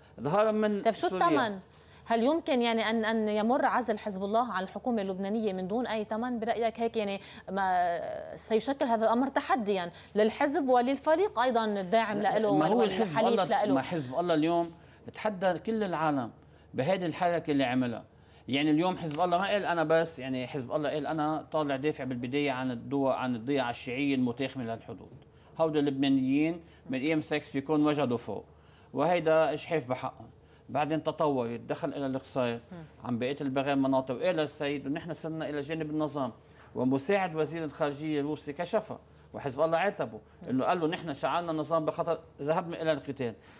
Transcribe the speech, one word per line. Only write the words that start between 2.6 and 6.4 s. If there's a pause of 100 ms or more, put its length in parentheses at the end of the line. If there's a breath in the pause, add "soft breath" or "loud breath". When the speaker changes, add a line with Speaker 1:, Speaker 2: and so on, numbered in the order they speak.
Speaker 2:
يعني
أن،
أن
يمر
عزل
حزب
الله
عن
الحكومة
اللبنانية
من
دون
أي
ثمن
برأيك؟